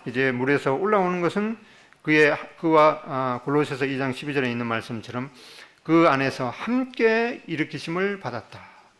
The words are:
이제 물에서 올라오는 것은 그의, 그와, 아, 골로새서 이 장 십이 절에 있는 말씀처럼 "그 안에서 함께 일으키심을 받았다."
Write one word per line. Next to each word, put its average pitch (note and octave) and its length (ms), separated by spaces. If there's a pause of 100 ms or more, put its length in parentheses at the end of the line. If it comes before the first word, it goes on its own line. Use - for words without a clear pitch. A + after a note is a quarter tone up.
이제 C3 240
물에서 C3+ 440
올라오는 F#3 460
것은 G#3 360 (460)
그의, D3+ 340 (220)
그와, D#3 480
아, C3 380
골로새서 C#3+ 420
이 C3+ 100
장 C3 160
십이 D3 220
절에 C3 160
있는 A#2+ 160
말씀처럼 A#2 640 (540)
"그 E3 240
안에서 C3+ 420
함께 A#3 960
일으키심을 E3+ 760
받았다." A#2 400 (400)